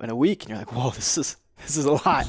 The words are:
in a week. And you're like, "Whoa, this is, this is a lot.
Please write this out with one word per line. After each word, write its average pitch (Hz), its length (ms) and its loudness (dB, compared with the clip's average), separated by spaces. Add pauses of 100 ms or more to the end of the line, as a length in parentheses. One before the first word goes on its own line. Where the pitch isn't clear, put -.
in 113 80 -6
a 113 60 -4
week. 170 260 2
And - 80 -12
you're 110 80 -8
like, 107 160 -10
"Whoa, 123 160 0
this - 260 -2
is, - 200 -4 (200)
this - 220 -6
is 143 80 0
a 143 60 6
lot. 143 360 4